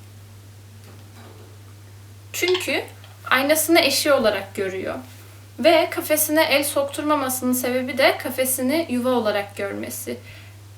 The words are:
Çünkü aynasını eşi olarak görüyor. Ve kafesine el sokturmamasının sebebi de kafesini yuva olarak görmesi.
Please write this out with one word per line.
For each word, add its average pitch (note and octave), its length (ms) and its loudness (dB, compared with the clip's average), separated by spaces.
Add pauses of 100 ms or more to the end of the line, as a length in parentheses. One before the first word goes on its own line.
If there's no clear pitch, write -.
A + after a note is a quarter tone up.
(2250)
Çünkü F4+ 500 0 (480)
aynasını D#4 500 4
eşi C#4 320 2
olarak G#3+ 420 0
görüyor. F#3+ 400 -6 (640)
Ve E4 320 4
kafesine D#4 520 0
el C#4 220 2
sokturmamasının C#4 880 -2
sebebi B3+ 460 -2
de D#4 200 4
kafesini C4 680 -2
yuva B3 220 0
olarak G#3 460 0
görmesi. G#3 640 -8 (600)